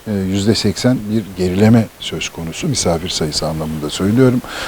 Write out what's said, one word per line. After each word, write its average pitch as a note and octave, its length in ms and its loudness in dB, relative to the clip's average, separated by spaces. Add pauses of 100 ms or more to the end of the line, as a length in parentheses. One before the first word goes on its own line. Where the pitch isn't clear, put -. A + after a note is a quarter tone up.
e, A2+ 60 -4
yüzde G2 420 2
seksen B2 440 0 (140)
bir A2+ 120 0 (200)
gerileme G#2+ 420 6 (140)
söz - 280 -8
konusu, E2 400 -6
misafir E2+ 400 -2
sayısı D#2 380 -4
anlamında D#2 440 -4
söylüyorum. A#2+ 520 2 (260)